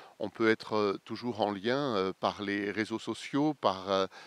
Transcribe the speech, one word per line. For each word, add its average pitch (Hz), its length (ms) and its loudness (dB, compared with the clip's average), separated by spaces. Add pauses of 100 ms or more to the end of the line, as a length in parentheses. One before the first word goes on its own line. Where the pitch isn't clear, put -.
(200)
on 104 100 -4
peut 110 200 4
être, 110 260 2
euh, 104 280 2
toujours 113 380 -6
en 104 100 2
lien, 120 440 0
euh, 95 220 2
par 101 240 -2
les 101 300 -2
réseaux 107 260 -2
sociaux, 143 580 -2
par, 95 360 0
euh, 95 160 4 (200)